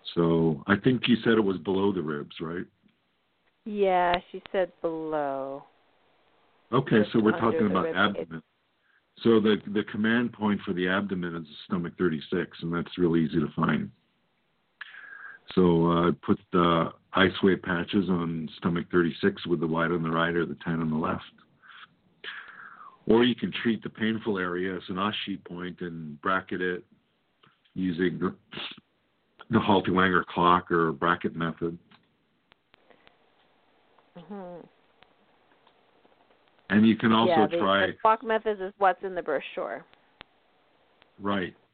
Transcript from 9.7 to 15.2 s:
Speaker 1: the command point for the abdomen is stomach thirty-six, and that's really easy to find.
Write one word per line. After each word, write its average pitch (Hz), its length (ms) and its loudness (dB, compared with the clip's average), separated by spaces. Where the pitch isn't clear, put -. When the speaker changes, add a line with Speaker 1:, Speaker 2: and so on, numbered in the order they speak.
Speaker 1:
the 104 100 0
command 117 500 0
point 104 320 0
for 98 80 -4
the 90 160 0
abdomen 95 460 -2
is 82 120 -10
stomach 85 320 -4
thirty-six, 85 640 -2
and 82 120 -4
that's 85 240 -6
really 85 260 2
easy 78 160 0
to 73 160 0
find. - 340 0